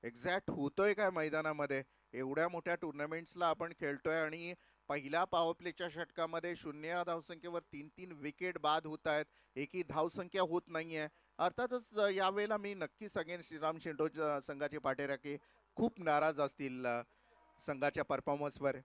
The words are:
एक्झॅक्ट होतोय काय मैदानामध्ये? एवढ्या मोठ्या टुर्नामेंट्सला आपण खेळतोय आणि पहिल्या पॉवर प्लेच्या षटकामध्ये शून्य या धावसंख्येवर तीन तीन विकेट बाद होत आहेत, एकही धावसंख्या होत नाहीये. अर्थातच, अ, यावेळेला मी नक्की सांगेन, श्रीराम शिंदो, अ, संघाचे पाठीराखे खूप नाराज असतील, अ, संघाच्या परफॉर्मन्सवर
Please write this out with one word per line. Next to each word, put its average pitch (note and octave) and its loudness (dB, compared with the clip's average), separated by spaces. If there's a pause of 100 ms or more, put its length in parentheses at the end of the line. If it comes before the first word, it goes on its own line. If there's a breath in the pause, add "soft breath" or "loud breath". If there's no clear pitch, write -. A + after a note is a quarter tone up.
एक्झॅक्ट B2 -4
होतोय F#3+ 2
काय G3 4
मैदानामध्ये? D#3 0 (300 soft breath)
एवढ्या C#3 2
मोठ्या E3+ -2
टुर्नामेंट्सला E3 -2
आपण E3 0
खेळतोय D#3 0
आणि E3 -2 (340 soft breath)
पहिल्या C#3+ 2
पॉवर E3+ 2
प्लेच्या F3 -6
षटकामध्ये E3 -4
शून्य D3+ -8
या F3 0
धावसंख्येवर E3+ -6
तीन D3+ -12
तीन F#3 -14
विकेट D#3+ -6
बाद D#3 4
होत D#3 -4
आहेत, D3+ 4 (300 soft breath)
एकही D3 -4
धावसंख्या E3 0
होत F3 2
नाहीये. D#3+ -4 (300 soft breath)
अर्थातच, A3+ 0
अ, G#3 6
यावेळेला G3 2
मी G3+ -4
नक्की F#3+ -6
सांगेन, E3+ -4
श्रीराम D#3 -4
शिंदो, D#3 0 (140)
अ, D3 2
संघाचे D3 -4
पाठीराखे C#3 -2 (380 soft breath)
खूप - 0
नाराज D3+ 4
असतील, C3+ 0
अ, A#2+ 0 (680 soft breath)
संघाच्या C#3+ 0
परफॉर्मन्सवर C#3+ 0